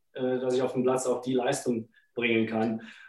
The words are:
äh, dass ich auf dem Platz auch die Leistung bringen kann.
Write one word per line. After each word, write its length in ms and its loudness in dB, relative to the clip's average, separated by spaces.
äh, 80 -6
dass 140 0
ich 80 2
auf 120 0
dem 100 0
Platz 240 2
auch 140 0
die 120 -4
Leistung 560 0
bringen 320 2
kann. 360 -2